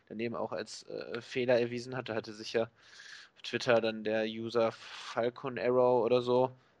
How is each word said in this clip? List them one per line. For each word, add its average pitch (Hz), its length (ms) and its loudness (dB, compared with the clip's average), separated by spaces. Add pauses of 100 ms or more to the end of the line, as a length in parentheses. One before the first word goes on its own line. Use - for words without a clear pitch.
daneben 113 280 -6
auch 101 160 -4
als, - 320 -10
äh, 110 380 -10
Fehler 123 380 2
erwiesen 120 360 -4
hat. 127 140 -8
Da 113 60 -4
hatte 113 180 -6
sich 107 200 -12
ja 113 100 4
auf - 800 -16
Twitter 120 380 4
dann 110 220 -2
der 107 220 0
User 113 460 0
Falcon 123 880 -6
Arrow 123 440 4
oder 123 180 4
so, 123 300 2 (280)